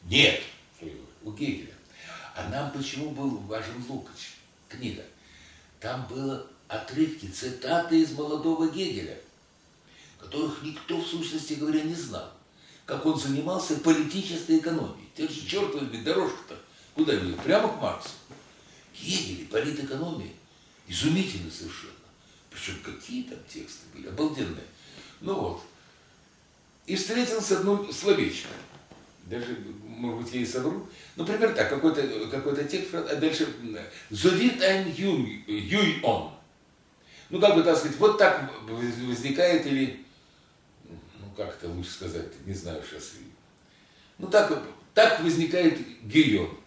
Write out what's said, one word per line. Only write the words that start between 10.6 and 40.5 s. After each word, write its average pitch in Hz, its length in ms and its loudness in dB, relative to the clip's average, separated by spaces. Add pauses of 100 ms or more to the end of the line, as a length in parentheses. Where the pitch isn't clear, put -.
никто, 160 360 -6
в - 80 -6
сущности 160 460 -4
говоря, 151 280 0
не 165 140 -2
знал, 131 360 -8 (540)
как 139 200 -4
он 156 120 4
занимался 147 600 -2
политической 160 840 2
экономией. - 560 -2
Теперь 311 160 -2
же, - 140 -10
черт 202 280 0
возьми, 117 280 -6
дорожка-то 165 560 -2 (360)
куда 151 200 4
ведет? 90 280 0
Прямо 208 280 4
к - 120 -6
Марксу. 90 280 -4 (840)
Гегель - 480 -4
и - 40 -12
политэкономия 143 840 -4 (560)
изумительно 95 640 0
совершенно. - 420 -14 (560)
Причем - 340 -10
какие - 400 -8
там - 140 -12 (100)
тексты - 460 -14
были, - 140 -14
обалденные. 123 580 -4 (560)
Ну 196 140 -2
вот. - 280 -4 (1200)
И 185 100 -2
встретил 226 460 0
с - 100 0
одним 202 400 2
словечком. - 600 0 (720)
Даже, 120 320 -6 (280)
может 117 380 -6
быть, - 100 -10
я 123 80 -2
и 113 40 0
совру. 156 420 -4 (300)
Например, 208 360 2
так, 110 160 2
какой-то, 139 580 2
какой-то 139 360 -2
текст, 170 320 -4
а 165 200 -2
дальше, 156 280 2 (180)
м, 107 160 -8 (320)
«So 107 220 4
wird 233 300 4
ein 190 340 4
Jung-, 147 500 0
Jung-on». 113 840 0 (1000)
Ну, 175 120 0
как 202 140 10
бы, 160 80 8
так 165 140 6
сказать, 139 200 -2
вот 208 200 8
так 143 320 6 (140)
в-, 110 80 -10
воз-, 120 340 -4
возникает 143 600 2
или, 135 400 0 (800)